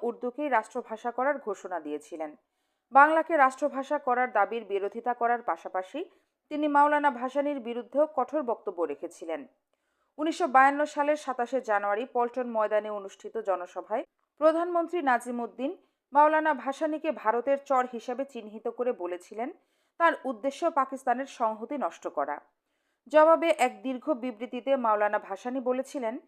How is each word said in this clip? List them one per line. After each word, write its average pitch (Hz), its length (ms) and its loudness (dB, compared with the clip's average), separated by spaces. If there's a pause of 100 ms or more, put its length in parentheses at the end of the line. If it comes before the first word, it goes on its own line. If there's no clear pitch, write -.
উর্দুকেই 247 480 -6
রাষ্ট্রভাষা 226 640 -4
করার 269 280 -2
ঘোষণা 185 400 -8
দিয়েছিলেন। 151 520 -8 (640)
বাংলাকে 311 440 6
রাষ্ট্রভাষা 269 640 2
করার 247 320 0
দাবির 214 340 0
বিরোধিতা 202 480 -4
করার 233 280 0
পাশাপাশি 185 580 -6 (520)
তিনি 302 160 -2
মাওলানা 294 440 4
ভাসানীর 269 480 -4
বিরুদ্ধেও 240 460 -2 (100)
কঠোর 269 280 -2
বক্তব্য 208 380 -4
রেখেছিলেন। 160 600 -6 (800)
উনিশশো 320 280 0
বায়ান্ন 269 380 6
সালের 294 400 0
সাতাশে 247 360 -4
জানুয়ারি 202 440 0
পল্টন 240 440 -2
ময়দানে 214 400 0
অনুষ্ঠিত 202 480 -12
জনসভায় 190 680 -4 (380)
প্রধানমন্ত্রী 339 600 2
নাজিমুদ্দিন 240 680 -2 (420)
মাওলানা 311 400 6
ভাসানীকে 302 580 -4
ভারতের 240 540 0
চর 254 180 2 (100)
হিসেবে 240 320 -6
চিহ্নিত 220 420 -12
করে 240 260 -2
বলেছিলেন, 180 560 -8 (500)
তার 330 140 6 (120)
উদ্দেশ্য 262 360 -4 (100)
পাকিস্তানের 262 680 -2
সংহতি 226 400 -4
নষ্ট 185 300 -6
করা। 147 300 -4 (720)
জবাবে 311 500 6
এক 247 240 2
দীর্ঘ 262 240 -6 (180)
বিবৃতিতে 247 520 -6
মাওলানা 208 440 2
ভাসানী 247 400 -6
বলেছিলেন, 254 560 -4 (120)